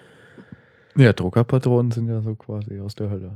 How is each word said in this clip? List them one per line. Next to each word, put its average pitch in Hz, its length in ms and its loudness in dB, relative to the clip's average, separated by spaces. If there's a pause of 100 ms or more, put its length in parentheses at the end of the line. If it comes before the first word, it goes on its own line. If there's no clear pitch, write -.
(960)
Ja, 123 160 8
Druckerpatronen 120 800 2
sind 113 160 -4
ja 113 140 -4
so 110 120 -6
quasi 104 460 -10
aus 101 140 -10
der 104 160 -6
Hölle. 95 260 -8